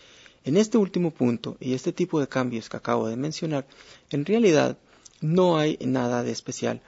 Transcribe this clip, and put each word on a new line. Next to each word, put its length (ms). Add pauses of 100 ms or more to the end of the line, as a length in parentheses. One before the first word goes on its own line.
(440)
En 120
este 220
último 320
punto 500
y 140
este 180
tipo 280
de 80
cambios 400
que 80
acabo 320
de 80
mencionar, 500 (440)
en 140
realidad 540 (420)
no 380
hay 260
nada 380
de 80
especial 580